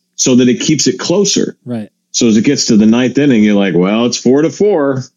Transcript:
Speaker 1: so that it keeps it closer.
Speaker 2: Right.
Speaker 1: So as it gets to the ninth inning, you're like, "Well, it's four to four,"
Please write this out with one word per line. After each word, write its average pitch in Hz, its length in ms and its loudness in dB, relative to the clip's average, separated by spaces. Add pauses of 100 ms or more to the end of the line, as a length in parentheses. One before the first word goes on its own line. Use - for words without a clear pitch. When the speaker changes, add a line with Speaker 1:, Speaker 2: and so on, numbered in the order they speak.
(160)
Speaker 1:
so 127 200 0
that 123 120 4
it 123 140 0
keeps 156 260 -2
it 127 120 -2
closer. - 640 -2
Speaker 2:
Right. 117 240 -10 (220)
Speaker 1:
So - 160 0
as 110 100 2
it 110 80 2
gets 135 220 0
to 117 100 2
the 107 80 4
ninth 117 320 0
inning, 135 260 2
you're 107 120 2
like, 98 200 0
"Well, 98 300 0
it's 117 120 -4
four 131 260 2
to 160 60 -2
four," 143 540 -2 (140)